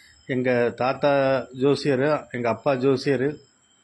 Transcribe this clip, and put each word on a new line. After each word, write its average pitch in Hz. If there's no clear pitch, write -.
எங்க 123
தாத்தா 135
ஜோசியர், 139
எங்க 120
அப்பா 113
ஜோசியர், 135